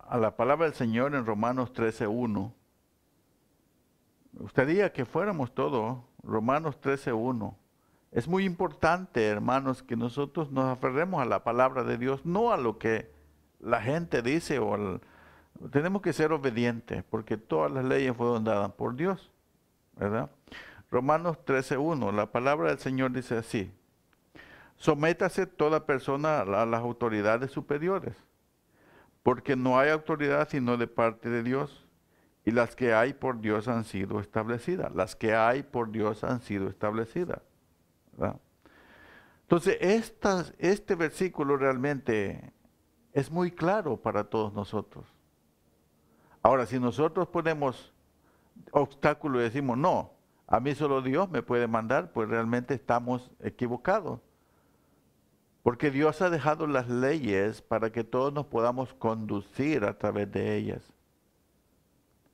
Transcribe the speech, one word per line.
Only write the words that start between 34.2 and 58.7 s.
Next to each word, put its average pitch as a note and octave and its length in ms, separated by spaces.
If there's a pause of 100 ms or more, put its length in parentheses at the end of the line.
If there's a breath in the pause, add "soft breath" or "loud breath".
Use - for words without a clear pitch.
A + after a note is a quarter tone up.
Las F#2 220
que A2 180
hay A#2 300
por A#2 280
Dios G#2+ 340
han B2 160
sido G2 280
establecidas, A2+ 680 (760)
¿verdad? - 260 (1040 loud breath)
Entonces, F3 360
estas, G3 800
este G3+ 380
versículo D#3 640
realmente B2+ 920 (640)
es C#3 160
muy F3 220
claro E3+ 460
para G#2 260
todos G#2+ 300
nosotros. G#2 520 (1400 soft breath)
Ahora, B2 220
si B2 140
nosotros C#3+ 480
ponemos D#3 640 (800 soft breath)
obstáculo C#3 680
y A#2+ 40
decimos, B2 340
"No, C3+ 360 (340 soft breath)
a A2+ 120
mí C#3 140
solo C#3 300
Dios D#3 260
me C3+ 140
puede A#2+ 240
mandar", A#2 440
pues A2 160
realmente A#2 460
estamos B2 640
equivocados. B2 800 (1400 soft breath)
Porque B2+ 300
Dios D3 320
ha F3+ 80
dejado D#3 340
las B2+ 240
leyes A#2+ 720
para A2 300
que A#2 120
todos B2+ 300
nos C#3+ 140
podamos B2 480